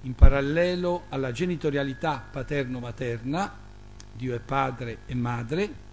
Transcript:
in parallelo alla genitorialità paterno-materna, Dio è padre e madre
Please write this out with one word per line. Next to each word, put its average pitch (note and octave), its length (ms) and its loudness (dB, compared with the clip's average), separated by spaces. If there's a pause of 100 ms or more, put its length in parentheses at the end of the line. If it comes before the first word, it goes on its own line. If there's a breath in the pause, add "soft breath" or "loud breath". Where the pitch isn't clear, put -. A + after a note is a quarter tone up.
in B2+ 120 -6
parallelo E3+ 920 6
alla C3+ 240 -2
genitorialità C#3+ 960 -2
paterno-materna, B2+ 1300 -4 (560)
Dio B2 240 -4
è - 20 -4
padre B2+ 680 -2
e C3 100 -6
madre A#2+ 580 -2 (180)